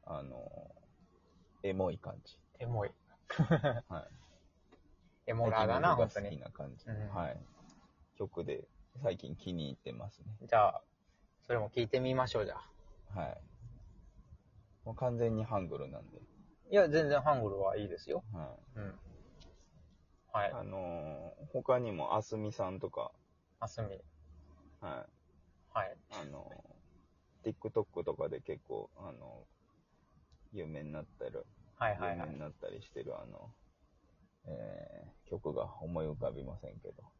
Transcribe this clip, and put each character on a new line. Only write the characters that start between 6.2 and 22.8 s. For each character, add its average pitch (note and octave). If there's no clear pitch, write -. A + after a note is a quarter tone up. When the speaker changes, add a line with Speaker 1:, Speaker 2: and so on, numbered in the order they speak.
Speaker 1:
好 G2+
き F2+
な -
感 -
じ。 -
Speaker 2:
本 A2+
当 G#2
に。 G#2
う G2+
ん。 G2+
Speaker 1:
は E2+
い。 B1
曲 F2+
で、 C#2
最 A2
近 C#2+
気 -
に D#2+
入 C2+
っ -
て -
ま A#1+
す -
ね。 -
Speaker 2:
じ -
ゃ G#2
あ、 -
そ A#2+
れ A#2+
も G#2+
聞 B2
い A2+
て B2+
み C3
ま B2+
し -
ょ A2+
う、 G2+
じ F#2+
ゃ -
あ。 F#2+
Speaker 1:
は D2
い。 -
も A2+
う A2+
完 B2
全 A#2
に A2
ハ A2+
ン F#2
グ D2
ル C#2
な B1+
ん -
で。 -
Speaker 2:
い F#3+
や、 G3
全 D3+
然 C#3+
ハ B2+
ン B2
グ G#2
ル G2
は G2
い G#2
い -
で F2
す -
よ。 D#2+
Speaker 1:
は D2+
い。 G#2
Speaker 2:
う -
ん。 G2
は G#2
い。 G2
Speaker 1:
あ A#2
の E2+
ー、 -
他 B2+
に A#2
も、 E2
あ G#2+
す A2
み G#2+
さ G2
ん F#2+
と F2+